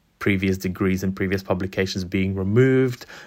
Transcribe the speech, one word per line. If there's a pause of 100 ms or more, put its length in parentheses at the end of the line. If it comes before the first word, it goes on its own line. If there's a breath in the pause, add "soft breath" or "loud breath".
(200)
previous
degrees
and
previous
publications
being
removed (220 loud breath)